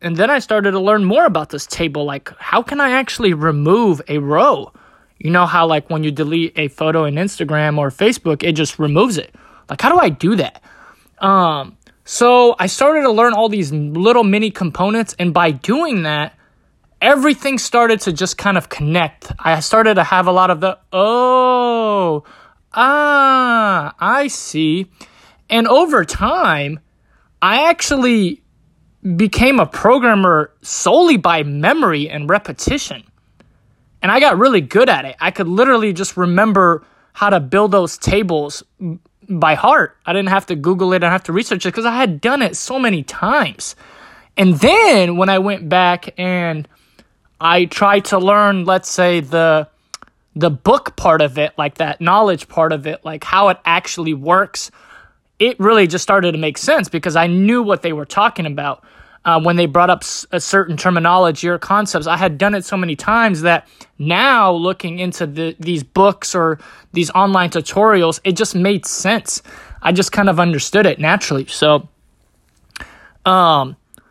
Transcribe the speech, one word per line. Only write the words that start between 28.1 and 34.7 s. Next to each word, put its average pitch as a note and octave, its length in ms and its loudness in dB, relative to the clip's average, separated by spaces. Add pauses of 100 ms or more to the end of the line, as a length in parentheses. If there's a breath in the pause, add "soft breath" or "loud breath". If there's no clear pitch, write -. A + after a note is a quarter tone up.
became A3+ 440 2
a D#3 60 2
programmer G3 840 2 (120)
solely D4 560 2
by E3 240 0
memory D#3 640 0
and D3 220 -8
repetition. E3+ 720 -4 (1000)
And F#3 100 0
I B3 100 4
got A#3+ 180 4
really A3+ 240 4
good A3+ 260 2